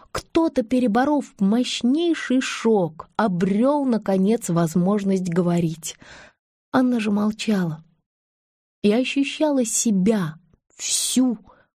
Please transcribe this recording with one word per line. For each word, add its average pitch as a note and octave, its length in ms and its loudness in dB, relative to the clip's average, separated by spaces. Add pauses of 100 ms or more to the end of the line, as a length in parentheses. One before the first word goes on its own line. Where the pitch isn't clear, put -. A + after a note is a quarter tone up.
(120)
Кто-то, E4 500 0
переборов B3 760 0
мощнейший B3+ 1040 0
шок, G#3 720 -2
обрел, G#3+ 720 0
наконец, G#3+ 640 0
возможность F#3 800 0
говорить. E3+ 640 -2 (760)
Анна B3+ 280 2
же G#3+ 120 -2
молчала G3+ 720 -2 (1000)
и G#3 80 4
ощущала C#4 720 0
себя G3 720 0 (400)
всю - 640 -2 (380)